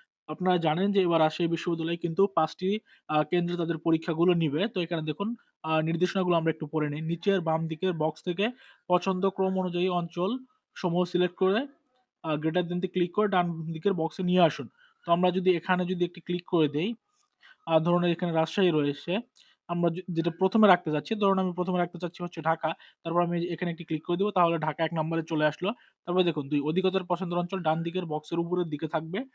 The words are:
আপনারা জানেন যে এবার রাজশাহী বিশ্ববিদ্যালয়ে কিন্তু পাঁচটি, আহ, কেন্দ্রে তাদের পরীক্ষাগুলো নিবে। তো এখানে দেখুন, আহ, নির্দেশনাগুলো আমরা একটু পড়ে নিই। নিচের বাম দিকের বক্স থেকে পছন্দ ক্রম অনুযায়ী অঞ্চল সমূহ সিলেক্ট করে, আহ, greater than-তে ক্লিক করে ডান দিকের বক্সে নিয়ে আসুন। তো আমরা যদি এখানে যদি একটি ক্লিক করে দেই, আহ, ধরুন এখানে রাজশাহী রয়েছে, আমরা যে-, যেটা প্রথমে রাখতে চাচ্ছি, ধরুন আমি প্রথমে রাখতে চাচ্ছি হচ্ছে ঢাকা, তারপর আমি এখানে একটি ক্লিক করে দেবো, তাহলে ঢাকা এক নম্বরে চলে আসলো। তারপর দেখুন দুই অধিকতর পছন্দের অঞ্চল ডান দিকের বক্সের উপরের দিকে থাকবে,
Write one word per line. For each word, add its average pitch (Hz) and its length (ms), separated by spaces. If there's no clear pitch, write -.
আপনারা 180 300
জানেন 165 340
যে 196 100
এবার 170 200
রাজশাহী 160 280
বিশ্ববিদ্যালয়ে 165 480
কিন্তু 175 300
পাঁচটি, 185 520
আহ, 151 160
কেন্দ্রে 175 340
তাদের 165 200
পরীক্ষাগুলো 165 560
নিবে। 165 340
তো 190 140
এখানে 165 200
দেখুন, 202 340
আহ, 160 160
নির্দেশনাগুলো 175 560
আমরা 160 160
একটু 151 160
পড়ে 151 220
নিই। 147 120
নিচের 170 400
বাম 160 260
দিকের 170 260
বক্স 156 300
থেকে 185 260
পছন্দ 185 420
ক্রম 190 300
অনুযায়ী 180 300
অঞ্চল 180 480
সমূহ 175 300
সিলেক্ট 180 300
করে, 202 320
আহ, 156 120
greater 160 280
than-তে 175 240
ক্লিক 175 260
করে 208 140
ডান 170 440
দিকের 165 220
বক্সে 165 300
নিয়ে 180 180
আসুন। 143 260
তো 170 60
আমরা 180 200
যদি 180 240
এখানে 180 300
যদি 175 200
একটি 175 160
ক্লিক 175 260
করে 160 200
দেই, 170 280
আহ, 165 140
ধরুন 175 240
এখানে 170 280
রাজশাহী 160 380
রয়েছে, 151 500
আমরা 175 220
যে-, 165 200
যেটা 165 220
প্রথমে 202 360
রাখতে 175 240
চাচ্ছি, 151 240
ধরুন 196 240
আমি 185 140
প্রথমে 180 260
রাখতে 175 200
চাচ্ছি 175 240
হচ্ছে 170 180
ঢাকা, 160 320
তারপর 170 200
আমি 170 240
এখানে 170 240
একটি 165 120
ক্লিক 156 220
করে 175 120
দেবো, 202 140
তাহলে 170 260
ঢাকা 156 280
এক 160 80
নম্বরে 160 300
চলে 156 220
আসলো। 175 260
তারপর 180 180
দেখুন 151 260
দুই 147 100
অধিকতর 180 440
পছন্দের 175 340
অঞ্চল 175 220
ডান 165 240
দিকের 170 220
বক্সের 156 340
উপরের 175 260
দিকে 151 220
থাকবে, 165 480